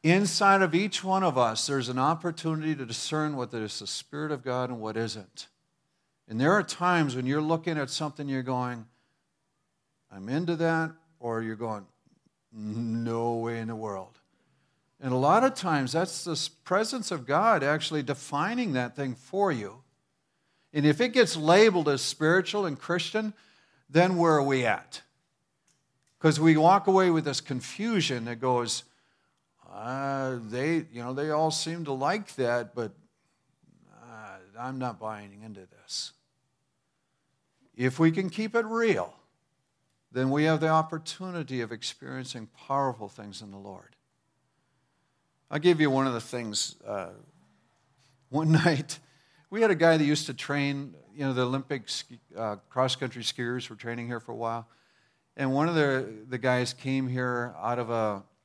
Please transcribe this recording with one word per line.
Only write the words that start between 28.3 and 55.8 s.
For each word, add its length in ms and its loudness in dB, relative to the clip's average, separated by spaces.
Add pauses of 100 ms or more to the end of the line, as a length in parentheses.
goes, 480 0 (840)
"Uh, 760 -4
they, 500 -2
you 100 -10
know, 100 -8
they 180 -4
all 200 2
seem 360 -6
to 60 -4
like 420 -2
that, 400 0
but, 180 -6 (1000)
uh, 480 -20 (200)
I'm 200 -8
not 200 -4
buying 440 -10
into 240 -16
this." 460 -12 (1600)
If 240 -2
we 120 6
can 180 -2
keep 260 -6
it 120 0
real, 520 0 (920)
then 180 0
we 140 2
have 160 4
the 80 2
opportunity 920 -2
of 100 -8
experiencing 760 -10
powerful 600 -4
things 320 -16
in 100 -18
the 80 -16
Lord. 380 -18 (1500)
I'll 80 -2
give 220 4
you 100 6
one 160 2
of 60 0
the 80 -2
things. 640 -6
Uh, 260 -8 (1160)
one 240 2
<laughs> 120 6
night, 340 0 (520)
we 120 0
had 80 4
a 60 4
guy 200 6
that 80 4
used 220 2
to 80 -8
train, 600 -4 (200)
you 100 -6
know, 80 0
the 100 2
Olympic 460 -2
ski-, 320 -10 (160)
uh, 200 -4 (120)
cross-country 540 -2
skiers 460 -4
were 80 -16
training 300 -8
here 140 -6
for 120 -14
a 40 -10
while. 320 -6 (680)
And 160 0
one 160 2
of 60 0
the, 380 2 (160)